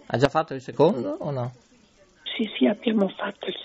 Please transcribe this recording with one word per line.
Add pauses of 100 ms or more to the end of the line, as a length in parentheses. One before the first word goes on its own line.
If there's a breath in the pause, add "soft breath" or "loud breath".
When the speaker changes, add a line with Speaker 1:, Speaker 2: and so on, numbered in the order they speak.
Speaker 1:
Ha
già
fatto
il
secondo (100)
o
no? (720)
Speaker 2:
Sì,
sì,
abbiamo
fatto
il